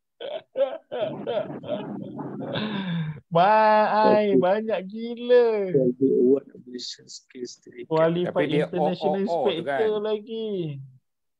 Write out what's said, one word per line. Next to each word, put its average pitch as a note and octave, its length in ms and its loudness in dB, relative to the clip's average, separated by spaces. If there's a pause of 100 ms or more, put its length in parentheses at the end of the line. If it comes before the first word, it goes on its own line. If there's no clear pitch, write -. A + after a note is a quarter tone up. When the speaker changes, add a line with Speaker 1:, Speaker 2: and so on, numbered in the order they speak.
(220)
Speaker 1:
<laughs> - 3000 -6
Mai, G#3+ 1040 4
Speaker 2:
Okey. F#3+ 80 4
Speaker 1:
banyak G3 480 2
gila. A3+ 880 2
Speaker 2:
Okey, C3 420 2
award C3 380 4
of A#2+ 100 -20
Malaysian B2 460 -14
Skills - 500 -16
Certificate. - 300 -18
Speaker 1:
Qualified E3+ 420 2
Speaker 3:
Tapi F3+ 160 0
dia D#3 220 0
Speaker 1:
international E3+ 480 0
Speaker 3:
O, - 20 -2
O, - 0 -
O - 0 -
tu E3+ 320 0
Speaker 1:
inspector E3+ 400 0
Speaker 3:
kan? G#3+ 140 -2
Speaker 1:
lagi. G#3+ 440 -6 (920)